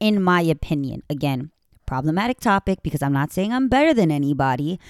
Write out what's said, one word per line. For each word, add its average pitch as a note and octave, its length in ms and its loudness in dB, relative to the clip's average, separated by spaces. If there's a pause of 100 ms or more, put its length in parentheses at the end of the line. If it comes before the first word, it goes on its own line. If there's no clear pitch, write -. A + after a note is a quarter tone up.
in G#3 220 2
my F3+ 180 4
opinion. C#3+ 680 -2
Again, C#3 400 -4 (340)
problematic D#3+ 560 -2
topic G3 420 0
because D#3 200 -4
I'm C#3 100 0
not C#3+ 180 0
saying G3+ 220 -2
I'm C4 160 0
better C#4+ 240 4
than G3+ 180 4
anybody. C#3+ 800 -2